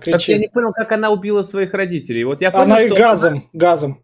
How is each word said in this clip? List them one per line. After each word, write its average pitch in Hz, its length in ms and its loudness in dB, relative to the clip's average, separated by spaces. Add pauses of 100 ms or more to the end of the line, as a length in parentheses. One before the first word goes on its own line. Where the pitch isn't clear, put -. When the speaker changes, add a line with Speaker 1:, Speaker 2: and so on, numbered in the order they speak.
Speaker 1:
Так 170 180 0
я 208 100 2
Speaker 2:
кричит. 208 40 0
Speaker 1:
не 214 60 -2
понял, 233 260 -2
как 220 180 -6
она 220 200 0
убила 202 320 -2
своих 196 300 -6
родителей. 170 500 -4
Вот 139 180 -4
я 185 100 0
Speaker 2:
Она 190 240 4
Speaker 1:
понял, 220 60 4
Speaker 2:
их 226 100 2
Speaker 1:
что 202 40 0
Speaker 2:
газом, 170 580 2
газом, 156 500 0